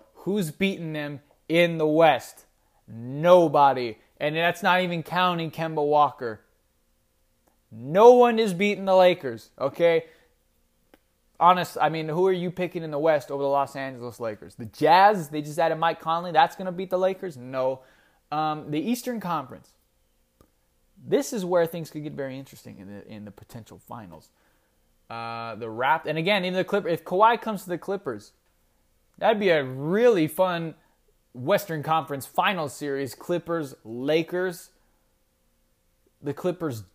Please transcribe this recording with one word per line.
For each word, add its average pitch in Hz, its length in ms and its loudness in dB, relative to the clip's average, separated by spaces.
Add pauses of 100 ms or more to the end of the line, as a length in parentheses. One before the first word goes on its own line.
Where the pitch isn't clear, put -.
(140)
Who's 185 360 -4
beating 170 420 -4
them 147 280 -10 (280)
in 170 300 2
the 156 80 2
West? 151 600 2 (420)
Nobody. 139 1080 4 (200)
And 151 160 -2
that's 170 280 0
not 185 180 4
even 175 220 -2
counting 175 480 -2
Kemba 160 360 -4
Walker. 139 540 0 (1300)
No 156 420 8
one 240 260 6
is 214 160 0
beating 196 320 -2
the 190 100 4
Lakers, 170 600 2
okay? 165 480 0 (1300)
Honest, 175 400 4
I 151 80 2
mean, 156 200 -6
who 165 200 -2
are 190 40 2
you 175 200 -4
picking 175 320 -6
in 156 80 -10
the 143 80 -4
West 151 320 0
over 139 100 -6
the 139 60 -2
Los 139 260 -2
Angeles 127 460 -12
Lakers? 110 340 -10
The - 120 -12
Jazz, 170 640 4
they 151 120 -6
just 147 160 -10
added 165 180 0
Mike 165 220 -2
Conley. 170 320 -4
That's 165 240 2
gonna 185 160 -10
beat 180 200 -8
the 185 80 -2
Lakers? 185 380 -2
No. 131 440 -4 (500)
Um, 151 400 -6
the 147 80 -4
Eastern 240 400 -4
Conference. 143 520 -8 (1300)
This 247 280 0
is 208 120 -4
where 175 220 2
things 165 240 -10
could 151 140 -12
get 151 80 -10
very 135 260 -10
interesting 120 400 -20
in 95 80 -18
the, 101 260 -18
in 107 120 -16
the 101 80 -16
potential - 560 -20
finals. 98 420 -18 (800)
Uh, 117 460 -10
the 110 120 -10
Rapt-, 131 380 0
and 156 100 -4
again, 185 280 0
even 180 100 -4
the 185 100 0
Clip-, 196 220 -2
if 165 180 -4
Kawhi 220 360 2
comes 214 240 -8
to 180 60 -10
the 175 80 -6
Clippers, 147 520 -8 (880)
that'd 214 220 2
be 180 80 2
a 156 160 4
really 160 640 2
fun 170 480 -2 (580)
Western 151 480 -2
Conference 143 420 -2
Finals 175 480 -2
series. 139 440 -6
Clippers, 165 580 -6 (100)
Lakers. 160 840 -4 (1500)
The 143 120 -8
Clippers' 160 500 -6 (100)